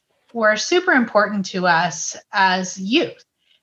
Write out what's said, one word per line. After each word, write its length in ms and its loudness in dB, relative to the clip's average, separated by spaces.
were 220 2
super 360 0
important 540 2
to 200 -4
us 520 -2
as 460 0
youth. 460 -4